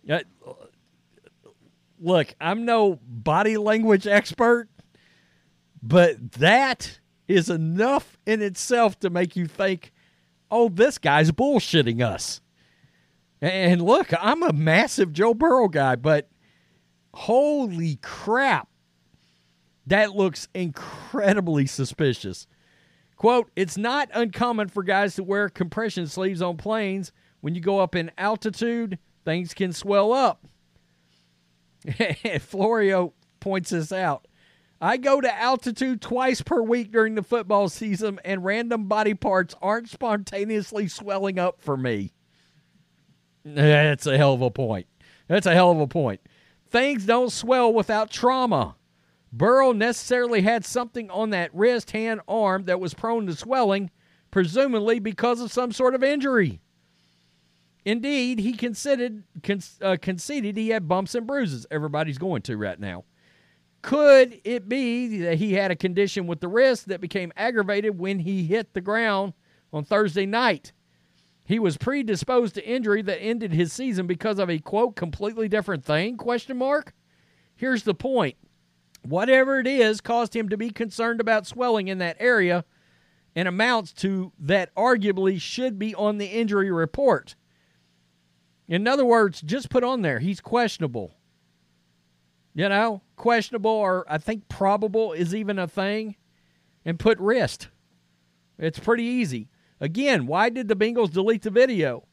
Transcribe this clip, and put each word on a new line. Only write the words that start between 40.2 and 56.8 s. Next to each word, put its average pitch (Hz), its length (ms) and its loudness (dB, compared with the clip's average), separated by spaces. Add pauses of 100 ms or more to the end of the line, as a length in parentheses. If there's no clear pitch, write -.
swelling 196 500 -4
up 180 240 -2
for 143 160 -2
me." 113 360 -4 (1300)
That's 151 600 4
a 135 120 2
hell 139 160 6
of 123 80 -2
a 123 100 0
point. 107 360 -4 (400)
That's 190 200 2
a 170 60 4
hell 180 180 8
of 165 80 4
a 147 80 0
point. 117 340 -2 (460)
"Things 247 380 0
don't 233 260 2
swell 240 420 2
without 220 380 0
trauma." 240 680 0 (560)
Burrow 247 380 4
necessarily 240 680 0
had 220 240 2
something 240 440 -6
on 214 200 -4
that 175 260 -4
wrist, 226 360 0
hand, 220 360 -4
arm 196 380 0
that 180 160 -2
was 175 120 -6
prone 226 340 -4
to 170 60 -4
swelling, 202 560 0 (400)
presumably 226 720 2
because 226 400 -2
of 240 120 -8
some 247 200 -2
sort 254 240 2
of 254 80 2
injury. 262 560 2 (1300)